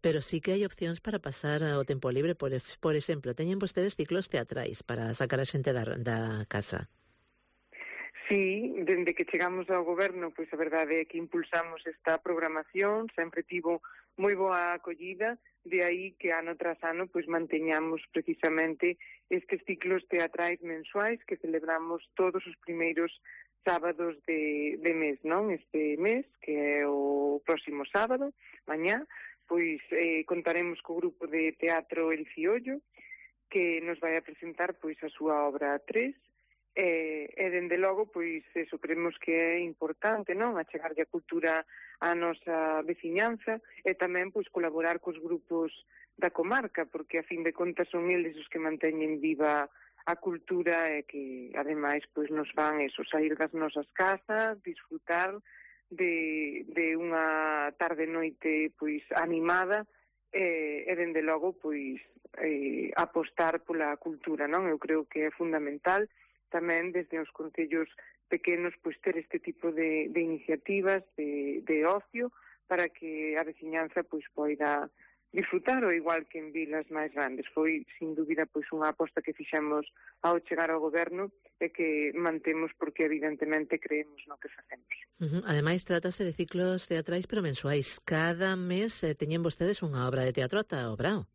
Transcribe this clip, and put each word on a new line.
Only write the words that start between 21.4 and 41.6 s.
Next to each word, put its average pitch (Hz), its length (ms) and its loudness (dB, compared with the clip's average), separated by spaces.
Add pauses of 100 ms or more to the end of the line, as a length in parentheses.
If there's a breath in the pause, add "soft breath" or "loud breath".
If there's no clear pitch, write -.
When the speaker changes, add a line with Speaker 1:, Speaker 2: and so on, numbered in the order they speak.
Speaker 2:
todos 185 320 2
os 170 160 -16
primeiros 165 480 0 (560 loud breath)
sábados 170 560 0
de, 151 560 0
de 170 160 2
mes, 151 320 0
non? 196 240 2
Este 151 480 0
mes, 226 240 2 (160)
que 147 420 2
é 143 60 2
o 143 560 2
próximo 151 400 0
sábado, 254 480 0 (320 loud breath)
mañá, 180 400 0 (400 loud breath)
pois, 165 360 0 (120)
eh, 165 320 2
contaremos 170 560 0
co 165 160 -6
grupo 170 320 -2
de 160 240 2
teatro 165 640 0
El 151 160 -6
Fiollo, 240 480 0 (720 loud breath)
que 170 320 2
nos 170 160 -4
vai 165 160 2
a 160 80 -2
presentar, 170 560 -6
pois, 156 240 -6
a 156 80 -6
súa 151 320 2
obra 143 400 2
Tres, 254 320 -2 (640)
e, 160 560 0
e 185 160 -2
dende 175 260 2
logo, 190 320 2
pois, 165 460 -4
eso, 165 240 -4
creemos 165 400 -2
que - 160 0
é 165 260 4
importante, 175 720 -2
non? 220 240 0
Achegarlle 160 480 -2
a - 60 -6
cultura 160 560 0 (320 loud breath)